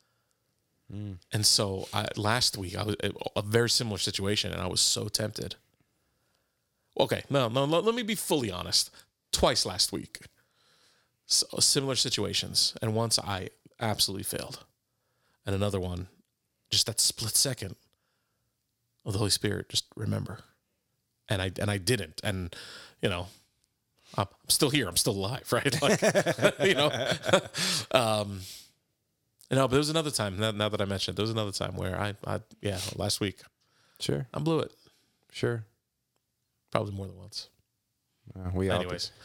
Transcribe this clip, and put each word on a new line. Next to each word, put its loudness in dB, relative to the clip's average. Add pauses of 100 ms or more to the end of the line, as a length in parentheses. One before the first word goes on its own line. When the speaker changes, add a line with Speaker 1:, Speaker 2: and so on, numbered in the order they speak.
(920)
Speaker 1:
Mm. -10 (160)
Speaker 2:
And 2
so 2
I, 0 (100)
last 2
week, -6
I -2
was -2
a, 0 (240)
a 0
very 4
similar 0
situation, -2
and -4
I -2
was 0
so 2
tempted. -4 (1400)
Okay, 2
no, 4
no, 2
let, 2
let 2
me -4
be -2
fully 0
honest. 0 (420)
Twice 4
last 0
week, -6 (1080)
so, 2 (120)
similar 2
situations, 0
and 0
once 2
I -4 (300)
absolutely 0
failed, -8 (800)
and 0
another 0
one, -4 (640)
just 4
that -2
split 0
second 0 (1300)
of -4
the 0
Holy 2
Spirit, 0
just -2 (120)
remember, -4 (920)
and 0
I, -2 (100)
and 0
I 0
didn't, -2
and -2 (480)
you 2
know, -4 (880)
I'm 0 (200)
still 4
here, 2
I'm -4
still 2
alive, -4
<laughs> -
right? 2
Like, 6
<laughs> 2
you 6
know, 4
<laughs> 0
um, 2 (1120)
no, 4
but 2
there 6
was 0
another 0
time. -2
Now, 0
now 0
that -2
I 0
mentioned -2
it, -12
there 0
was -2
another -2
time -4
where -4
I, -2 (120)
I, -4 (220)
yeah, -2 (160)
last -2
week, -4 (600)
Speaker 1:
Sure. -2
Speaker 2:
I -6
blew 2
it. -6 (580)
Speaker 1:
Sure. -2 (1080)
Speaker 2:
Probably 0
more -6
than -14
once. -14 (880)
Speaker 1:
Uh, -6
we 2
all 4
do. 0
Speaker 2:
Anyways. -6 (120)